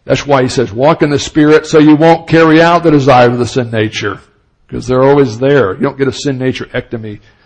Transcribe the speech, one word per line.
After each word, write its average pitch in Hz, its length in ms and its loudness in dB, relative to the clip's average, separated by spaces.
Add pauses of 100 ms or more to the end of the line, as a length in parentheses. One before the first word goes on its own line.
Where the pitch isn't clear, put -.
That's - 200 -4
why 135 180 0
he 127 60 0
says, 117 240 -4
"Walk 143 300 0
in 147 80 0
the 139 80 -2
Spirit 151 480 0
so 160 140 2
you 151 160 6
won't 165 320 2
carry 160 340 4
out 170 220 2
the 160 80 2
desires 127 400 4
of 123 80 -4
the 117 60 -2
sin 120 260 -6
nature," 107 480 -6 (480)
'cause 120 180 -12
they're 127 160 0
always 135 380 2
there. 131 340 0
You - 60 -12
don't 135 180 -6
get 135 80 -2
a 123 60 -2
sin 135 260 -6
nature 127 280 -6
ectomy 110 520 -12 (280)